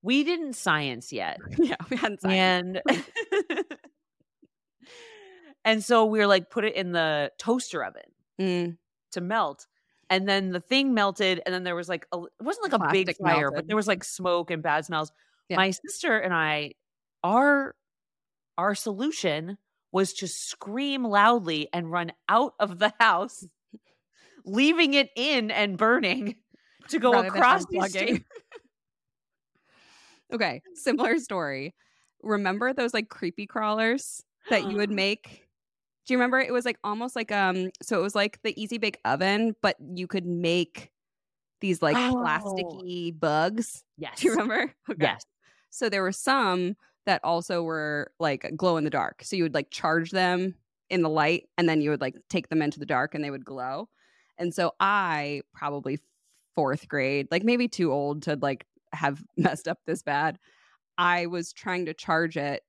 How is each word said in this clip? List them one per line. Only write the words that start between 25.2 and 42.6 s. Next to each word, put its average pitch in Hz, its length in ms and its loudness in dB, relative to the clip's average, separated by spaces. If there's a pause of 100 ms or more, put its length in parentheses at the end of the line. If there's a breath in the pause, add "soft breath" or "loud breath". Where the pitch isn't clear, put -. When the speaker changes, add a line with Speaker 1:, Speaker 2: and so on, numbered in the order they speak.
Speaker 1:
and 202 260 0
burning 220 580 2 (520 soft breath)
to 311 120 -2
go 240 120 4
Speaker 2:
Rather 233 180 4
than - 100 -4
Speaker 1:
across 254 300 6
the 359 100 -2
Speaker 2:
unplugging. - 20 2
Speaker 1:
street. 196 480 -2
Speaker 2:
<laughs> - 40 -20 (2000 soft breath)
Okay, 170 300 -2 (120)
similar 330 440 0
story. 160 560 -6 (480)
Remember 208 500 0
those, 247 220 -2
like, 220 140 -2
creepy 202 380 -8
crawlers 220 760 -2 (260)
that 208 160 4
you 202 140 -2
would 208 120 0
Speaker 1:
<gasps> - 0 -
Speaker 2:
make? 202 580 -4 (580)
Do - 80 0
you 254 40 4
remember? 254 220 2
It 262 120 -2
was, 247 120 0
like, 240 200 -4
almost 220 320 -6
like, 226 160 -6
um, 185 380 0 (120)
so 208 160 0
it 165 40 2
was 202 120 -2
like 208 280 0
the - 180 -4
Easy 220 180 -6
Bake 208 260 -2
Oven, 196 580 2
but 196 140 0 (180)
you 180 120 -8
could 180 200 -4
make 175 640 -2 (680)
these, 180 220 0
like, 156 160 4
Speaker 1:
Oh. 247 240 2
Speaker 2:
plasticky 175 960 -4